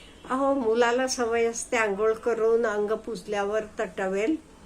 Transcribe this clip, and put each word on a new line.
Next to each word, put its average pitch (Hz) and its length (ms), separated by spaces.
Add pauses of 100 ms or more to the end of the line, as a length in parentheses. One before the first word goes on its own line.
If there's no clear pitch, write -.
(300)
अहो, 269 240
मुलाला 240 540
सवय 233 360
असते 233 340
आंघोळ 220 360
करून 226 520
अंग 208 220
पुसल्यावर 208 760 (160)
तटवेल 202 760 (100)